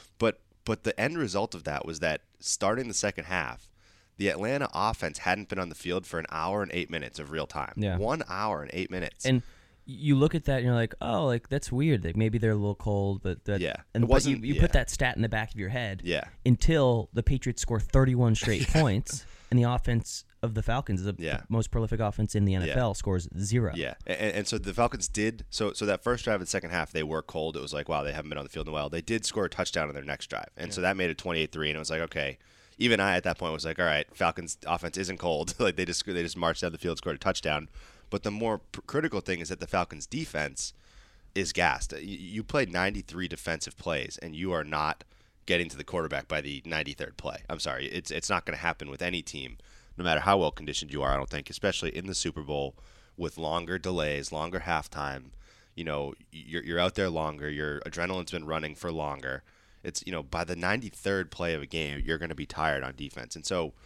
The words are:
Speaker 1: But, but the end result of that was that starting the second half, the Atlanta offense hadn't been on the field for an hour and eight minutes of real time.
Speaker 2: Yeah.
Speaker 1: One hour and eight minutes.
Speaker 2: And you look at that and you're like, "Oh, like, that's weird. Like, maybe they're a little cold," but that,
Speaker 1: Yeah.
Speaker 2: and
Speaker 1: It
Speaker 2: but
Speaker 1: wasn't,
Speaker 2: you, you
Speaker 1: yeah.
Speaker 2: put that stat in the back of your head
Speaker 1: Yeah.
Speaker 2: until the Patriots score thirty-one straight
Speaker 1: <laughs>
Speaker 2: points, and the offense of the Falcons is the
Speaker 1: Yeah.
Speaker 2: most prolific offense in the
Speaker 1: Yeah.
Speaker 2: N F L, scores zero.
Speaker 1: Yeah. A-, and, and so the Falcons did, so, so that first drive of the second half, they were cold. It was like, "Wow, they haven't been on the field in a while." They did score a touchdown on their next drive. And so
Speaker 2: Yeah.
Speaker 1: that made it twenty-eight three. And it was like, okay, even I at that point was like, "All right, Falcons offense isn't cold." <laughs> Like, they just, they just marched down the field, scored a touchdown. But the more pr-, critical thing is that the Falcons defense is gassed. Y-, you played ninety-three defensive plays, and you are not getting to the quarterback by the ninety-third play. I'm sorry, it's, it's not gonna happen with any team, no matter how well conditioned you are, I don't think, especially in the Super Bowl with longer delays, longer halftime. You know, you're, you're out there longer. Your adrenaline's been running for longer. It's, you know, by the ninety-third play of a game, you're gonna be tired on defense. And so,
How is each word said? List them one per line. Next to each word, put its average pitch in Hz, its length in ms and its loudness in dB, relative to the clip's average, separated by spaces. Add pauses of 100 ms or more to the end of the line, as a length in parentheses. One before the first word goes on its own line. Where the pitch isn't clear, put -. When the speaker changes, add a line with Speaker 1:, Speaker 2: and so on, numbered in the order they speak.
(180)
Speaker 1:
But, 113 220 4 (240)
but 110 200 -2
the - 140 0
end 151 200 0
result 101 360 0
of 82 100 -10
that 73 200 -4
was 80 160 -8
that 78 220 0 (180)
starting 117 480 0
the 101 60 -6
second 101 300 -2
half, 80 440 -4 (480)
the 98 120 2
Atlanta 113 440 0
offense 92 460 0
hadn't 95 300 0
been 95 100 -4
on 87 120 -4
the 76 40 -10
field 87 320 -2
for 85 140 -4
an 76 100 -6
hour 92 320 -2
and 95 100 -4
eight 85 160 -2
minutes 73 300 -6
of 73 140 -10
real 78 160 -2
time. - 280 -6
Speaker 2:
Yeah. 98 200 2
Speaker 1:
One 120 320 0
hour 95 340 -2
and - 100 -10
eight 90 160 -4
minutes. 90 380 -6
Speaker 2:
And 127 160 6 (440)
you 143 280 2
look 147 220 6
at - 80 -4
that 135 140 2
and 120 80 0
you're 123 80 6
like, 117 260 2
"Oh, 180 260 2
like, 117 220 0
that's - 240 -2
weird. 131 320 4
Like, 85 120 -2
maybe 110 220 4
they're 110 140 4
a 104 40 4
little 104 200 0
cold," 98 480 0
but 92 220 -2
that, 101 140 2
Speaker 1:
Yeah. 80 140 0 (180)
Speaker 2:
and 117 120 4
Speaker 1:
It - 20 6
Speaker 2:
but 120 60 6
Speaker 1:
wasn't, 135 320 8
Speaker 2:
you, 135 60 0
you 143 40 2
Speaker 1:
yeah. - 60 6
Speaker 2:
put 170 140 8
that 123 140 6
stat 123 280 0
in 110 60 2
the 113 60 4
back 110 240 0
of 110 60 -8
your 95 120 -2
head 110 340 -4
Speaker 1:
Yeah. 85 180 2 (240)
Speaker 2:
until 123 680 6
the 117 120 0
Patriots 127 360 2
score 113 200 0
thirty-one 123 560 6
straight - 320 2
Speaker 1:
<laughs> - 40 4
Speaker 2:
points, 135 540 4 (240)
and 123 80 8
the 120 60 8
offense 120 600 0 (180)
of 113 120 0
the 107 80 0
Falcons 113 380 0
is 95 60 -4
the 101 120 -2
Speaker 1:
Yeah. 76 300 0
Speaker 2:
most 113 240 2
prolific 113 260 2
offense 107 380 0
in 101 80 6
the 95 80 6
Speaker 1:
Yeah. 92 100 4
Speaker 2:
N 85 80 0
F 69 60 0
L, 117 180 2
scores 92 420 0
zero. 101 380 2
Speaker 1:
Yeah. 69 200 -4 (120)
A-, 90 160 -2
and, 98 140 0
and 101 120 -2
so 113 100 -2
the 92 140 -4
Falcons 120 360 0
did, 110 420 0
so, 107 220 -2
so - 140 -4
that 98 180 2
first 120 200 0
drive 107 120 4
of 92 60 -4
the 87 40 -6
second 90 240 -2
half, 85 220 0
they 80 100 0
were 78 200 0
cold. 80 340 -4
It 67 60 -4
was 73 120 -6
like, 73 140 -4
"Wow, 73 160 0
they 71 80 -2
haven't 76 160 -6
been 73 100 -6
on 71 60 -6
the 69 60 -14
field 78 180 -8
in - 20 -6
a 78 40 -4
while." 73 140 -2
They 82 140 -4
did 110 240 -2
score 104 200 0
a - 40 -6
touchdown 85 380 -2
on 71 60 -10
their 69 100 -10
next 71 240 -6
drive. 50 280 -6
And 85 160 -6
so 95 80 -4
Speaker 2:
Yeah. 90 100 4
Speaker 1:
that 98 60 0
made 90 140 2
it 78 80 -6
twenty-eight 82 340 -2
three. 76 160 -2
And 76 80 -2
it 78 40 -6
was 78 100 -6
like, 80 120 0
okay, 71 360 -4 (400)
even 113 220 6
I 98 160 4
at 90 80 0
that 82 120 2
point 82 160 -2
was 80 140 -4
like, 80 120 -2
"All 90 60 4
right, 76 220 4 (100)
Falcons 85 400 0 (100)
offense 85 300 -2
isn't 92 220 -4
cold." 82 380 0
<laughs> - 20 -6
Like, 95 180 2
they 90 80 0
just, 85 220 -2
they 90 160 -2
just 85 160 -4
marched 85 240 2
down 85 100 -2
the 80 60 -10
field, 82 180 -2
scored 78 200 -4
a - 20 -20
touchdown. 76 500 -2 (420)
But 101 120 -4
the 107 80 -2
more 107 280 0
pr-, - 240 -14
critical 139 380 -2
thing 87 200 -2
is 80 80 -6
that 92 120 -6
the 85 60 -6
Falcons 85 400 -2
defense 76 640 -6 (640)
is 92 180 -2
gassed. 80 400 2
Y-, 76 100 -8
you 95 420 -8
played 98 260 0
ninety-three 92 580 -2
defensive 78 480 -6
plays, 76 460 -4
and 80 140 -10
you 90 160 -2
are 80 100 0
not 76 420 -2 (420)
getting 87 240 2
to 71 60 -12
the 73 80 -10
quarterback 78 440 -4
by 78 120 0
the 69 240 -6
ninety-third 76 520 -4
play. - 320 -8
I'm 78 100 -6
sorry, 67 280 -4
it's, 85 240 -8
it's 80 200 -4
not 85 160 2
gonna 73 120 -4
happen 80 320 -2
with 69 120 -10
any 90 200 -2
team, 65 340 -10 (400)
no 87 80 -4
matter 78 160 4
how 98 180 6
well 80 140 4
conditioned 73 400 -6
you 71 100 -2
are, 67 100 2
I 69 40 2
don't 67 140 -4
think, 71 200 -8
especially 87 460 -2
in 87 100 -6
the 95 80 -6
Super 80 280 -4
Bowl 69 340 -4 (400)
with 82 220 -6
longer 85 400 -2
delays, 76 520 -2
longer 82 300 -4
halftime. 71 720 -4 (440)
You 85 100 -10
know, 71 300 -4 (160)
you're, 80 320 -8
you're 85 160 -2
out 90 160 4
there 95 160 2
longer. 76 400 -2
Your 73 300 -4
adrenaline's 87 500 -4
been 80 160 -6
running 78 280 -4
for 85 180 -6
longer. 69 500 -6 (400)
It's, - 240 -8
you 92 60 -6
know, 80 100 -4
by 85 220 -4
the 87 120 -4
ninety-third 95 760 -2
play 85 220 -2
of 73 80 -4
a 69 40 -8
game, 71 380 -4
you're 80 140 0
gonna 80 160 -6
be 71 120 -6
tired 73 380 0
on 67 120 -8
defense. 67 380 -12
And 78 100 -12
so, 85 280 -2 (140)